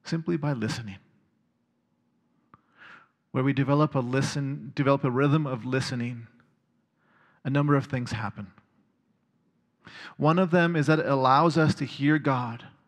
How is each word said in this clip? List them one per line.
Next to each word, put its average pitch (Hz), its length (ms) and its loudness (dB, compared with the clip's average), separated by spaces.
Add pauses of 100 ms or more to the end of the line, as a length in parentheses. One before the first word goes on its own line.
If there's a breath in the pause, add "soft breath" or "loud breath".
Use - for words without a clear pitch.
Simply 165 320 -4
by 147 160 -2
listening. 110 440 -6 (2250 loud breath)
Where 131 120 0
we 135 100 0
develop 143 420 2
a 139 40 2
listen, 135 760 -4
develop 139 280 2
a 131 80 0
rhythm 143 340 2
of 123 200 -8
listening, 123 640 -6 (1160 soft breath)
a 127 60 -6
number 143 260 2
of 135 100 0
things 123 260 -6
happen. 104 360 -8 (1700 loud breath)
One 156 220 2
of 180 120 2
them 170 240 2
is 147 120 2
that 156 120 4
it - 60 -4
allows 139 520 4
us 156 180 4
to 139 100 -6
hear 143 320 0
God. 123 460 -2 (240)